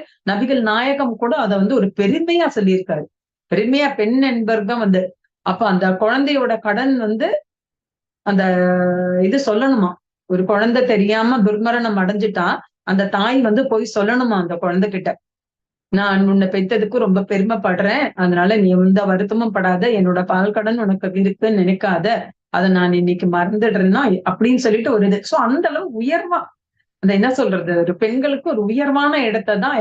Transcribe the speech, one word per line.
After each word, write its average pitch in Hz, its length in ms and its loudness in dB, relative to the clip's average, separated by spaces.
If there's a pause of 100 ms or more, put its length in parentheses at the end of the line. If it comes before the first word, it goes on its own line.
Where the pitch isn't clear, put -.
(240)
நபிகள் 240 380 0
நாயகம் 247 540 -2
கூட 240 200 -2
அதை 214 220 -2
வந்து 202 160 0
ஒரு 208 120 2 (100)
பெருமையா 330 580 0
சொல்லியிருக்காரு. 185 500 -2 (460)
பெருமையா 262 440 2
பெண் 226 280 0
என்பர்தான் 226 640 -2
வந்து, 185 160 2 (460)
அப்ப 185 200 -2
அந்த 190 200 2 (140)
குழந்தையோட 254 580 0
கடன் 226 400 -2
வந்து 226 300 -2 (960)
அந்த 196 160 2 (800)
இது 202 240 2
சொல்லணுமா. 226 420 2 (420)
ஒரு 185 140 0
குழந்தை 226 400 2
தெரியாம 226 540 2
துர்மரணம் 214 640 0
அடைஞ்சிட்டா 196 440 -2 (360)
அந்த 190 260 0
தாய் 220 320 0
வந்து 226 260 2
போய் 220 280 -2
சொல்லணுமா 220 440 0
அந்த 175 160 -4
குழந்தைகிட்ட, 185 560 -2 (800)
"நான் 196 360 2
உன்னை 196 200 2
பெத்ததுக்கு 202 500 -2
ரொம்ப 196 220 2
பெருமைப்படுறேன், 202 840 0 (100)
அதனால 180 420 2
நீ 190 200 4
எந்த 190 280 4
வருத்தமும் 202 480 0
படாத, 185 360 0
என்னோட 180 360 2
பால் 190 320 0
கடன் 220 280 0
உனக்கு 190 300 -2
இருக்குன்னு 196 460 0
நினைக்காத, 185 460 0 (440)
அதை 185 200 0
நான் 180 220 2
இன்னைக்கு 180 340 0
மறந்துடுறேன்னா" 196 760 2 (220)
அப்படின்னு 233 420 0
சொல்லிட்டு 226 260 0
ஒரு 202 140 2
இது. 196 160 0
So 311 180 -2
அந்த 285 280 0
அளவு 311 180 -4 (120)
உயர்வா, 339 420 -2 (600)
அந்த 190 120 2
என்ன 208 160 2
சொல்றது, 190 460 -2
ஒரு 170 200 2
பெண்களுக்கு 269 540 -2
ஒரு 220 140 -2
உயர்வான 285 580 0
இடத்தை 220 360 -2
தான் 262 220 -2